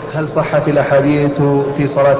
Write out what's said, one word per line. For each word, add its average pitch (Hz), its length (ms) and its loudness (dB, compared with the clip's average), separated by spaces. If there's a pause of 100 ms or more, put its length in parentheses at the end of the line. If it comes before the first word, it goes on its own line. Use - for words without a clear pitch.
(140)
هل 151 140 -4
صحت 151 400 -2
الأحاديث 143 720 2 (360)
في 143 120 0
صلاة 139 320 2